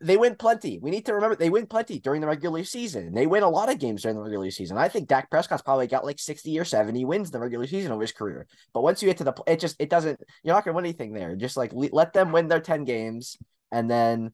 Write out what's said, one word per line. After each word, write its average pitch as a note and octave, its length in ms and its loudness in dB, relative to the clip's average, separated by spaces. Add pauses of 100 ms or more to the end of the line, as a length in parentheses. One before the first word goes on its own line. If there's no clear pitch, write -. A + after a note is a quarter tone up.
they F3+ 160 6
win A#3 180 4
plenty. A3+ 420 0
We C3 140 -6
need G#3+ 160 -6
to A3+ 80 0
remember G#3 200 2
they E3 140 2
win G#3+ 160 2
plenty A3 340 -4
during D3 220 0
the D3+ 60 0
regular D#3+ 360 -2
season. F3 500 -8
They A#2+ 120 4
win F#3+ 160 4
a G3 80 6
lot G3 220 2
of G3+ 80 -4
games A2+ 240 -4
during A2 140 -2
the G#2+ 40 -8
regular G2+ 300 -4
season. F#2+ 260 -6
I B2 100 4
think F3+ 200 -4
Dak C3+ 240 0
Prescott's D#3 320 0
probably C3+ 240 2
got, B2 180 -2
like, C#3+ 140 -6
sixty D#3 400 -6
or E3+ 60 -2
seventy A2+ 380 0
wins F3 260 -2
in - 20 -14
the B2+ 80 -6
regular A#2+ 260 -4
season F3 260 -4
of A2 80 -4
his A2 120 -4
career. F2 340 -8 (260)
But A#2 120 0
once F3+ 180 2
you G3 80 4
get F3+ 80 2
to F#3 60 -6
the C3+ 80 2
pl-, - 160 -14
it D#3+ 120 4
just, E3 200 -4
it D3 100 -2
doesn't, D#3 320 0 (220)
you're D#3+ 100 2
not G#3 100 4
gonna E3 120 -4
win F3+ 100 -2
anything D3 280 -8
there. F#2 220 -8
Just, A#2 220 -6
like, B2 160 -4
le-, C3 180 -2
let E3 220 4
them F#3 200 4
win E3 160 4
their D#3+ 120 2
ten D#3+ 220 -2
games, A#2 540 -6 (340)
and A#2 180 0
then, A#2 440 2